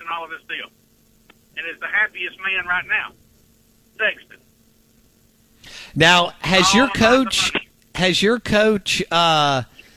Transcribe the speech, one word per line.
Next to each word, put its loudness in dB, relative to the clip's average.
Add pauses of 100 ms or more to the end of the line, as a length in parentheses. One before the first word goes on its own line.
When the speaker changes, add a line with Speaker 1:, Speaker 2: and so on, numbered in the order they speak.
Speaker 1:
in -20
all -8
of -14
this -14
deal? -12 (840)
And -12
is -12
the -8
happiest -6
man -6
right -4
now, -4 (840)
Sexton. -6 (1600)
Speaker 2:
Now, 4
has 2
Speaker 1:
All 4
Speaker 2:
your 4
Speaker 1:
about -2
the -2
Speaker 2:
coach, 2
Speaker 1:
money. -8 (280)
Speaker 2:
has 0
your 2
coach, 0
uh, 2 (340)